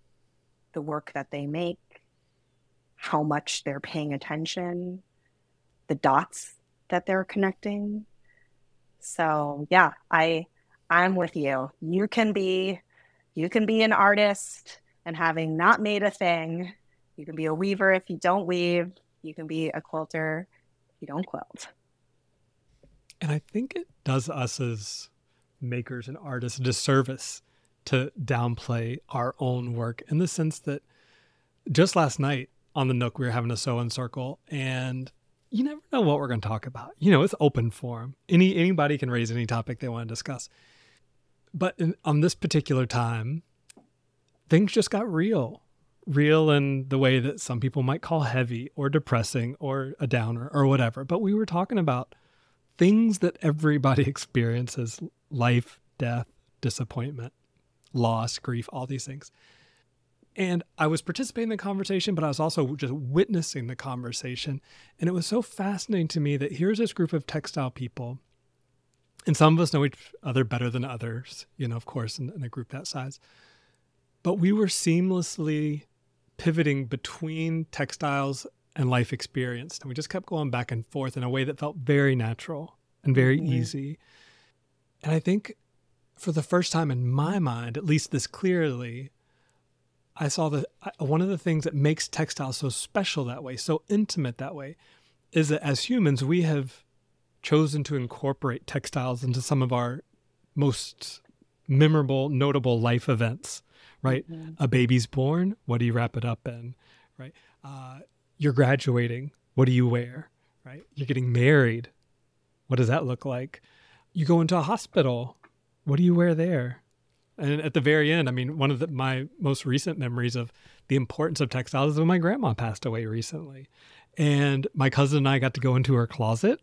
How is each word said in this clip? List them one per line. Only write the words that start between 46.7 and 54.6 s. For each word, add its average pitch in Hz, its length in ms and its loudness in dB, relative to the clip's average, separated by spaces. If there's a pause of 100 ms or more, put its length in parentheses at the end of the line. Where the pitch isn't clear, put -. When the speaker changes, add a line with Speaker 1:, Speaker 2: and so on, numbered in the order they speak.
Speaker 2:
the 135 100 2
way 131 200 6
that 131 200 -2
some 120 220 -4
people 131 220 0
might 139 180 0
call 160 200 0
heavy 123 540 -2
or 139 140 -2
depressing 123 680 0
or 135 400 -4
a 131 80 0
downer 117 460 -2
or 139 140 4
whatever. 131 380 2
But 170 160 0
we 202 120 2
were 214 120 2
talking 196 320 -2
about 135 380 0 (640)
things 214 420 6
that - 220 0
everybody 147 640 4
<laughs> - 40 2
experiences, 120 920 -2 (320)